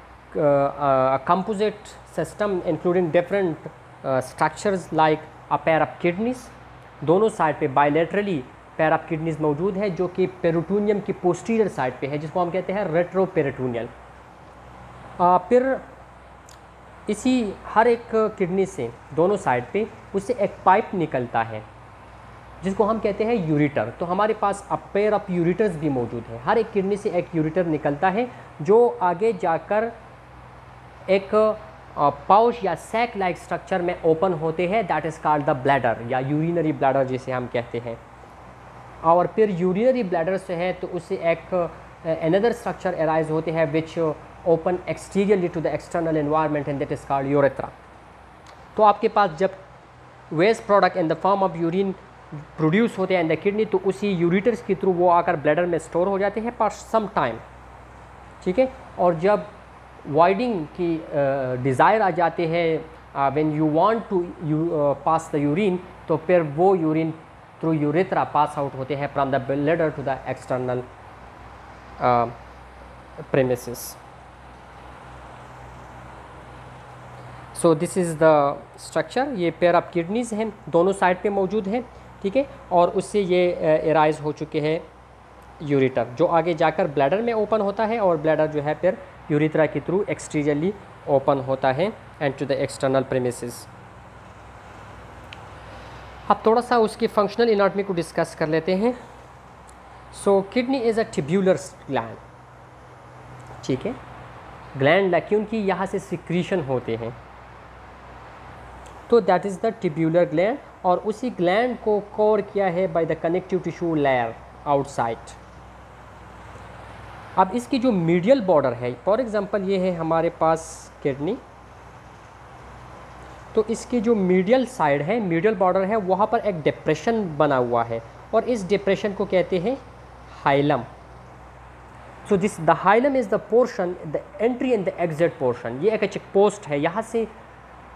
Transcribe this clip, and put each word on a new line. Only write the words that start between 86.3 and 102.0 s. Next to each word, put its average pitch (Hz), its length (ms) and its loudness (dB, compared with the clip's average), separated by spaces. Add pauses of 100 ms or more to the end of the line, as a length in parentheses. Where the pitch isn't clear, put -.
जाकर 160 340 2
bladder 147 340 2
में 233 120 -2
open 214 280 0
होता 202 240 -2
है 226 140 -2
और 180 180 2
bladder 156 300 2
जो 151 140 -2
है 151 120 0
फिर 185 240 0 (340)
यूरेथ्रा 156 340 4
के 147 160 -2
through 185 280 -2
exteriorly 151 600 -2 (360)
open 139 320 2
होता 131 320 0
है 175 220 0 (280)
and 139 160 -2
to 135 100 -6
the 139 200 -2
external 131 420 0
premises। 123 440 -4 (2750)
अब 202 160 2
थोड़ा 226 160 4
सा 240 160 0
उसकी 220 300 0
functional 220 420 0
anatomy 196 340 2
को 196 100 -4
discuss 165 420 -4
कर 160 120 -2
लेते 160 280 0
हैं। 240 220 0 (1300)
So 196 180 4
kidney 240 500 0
is 208 60 0
a 214 140 2
tubular 180 440 2 (320)
gland, 113 260 -4 (1500)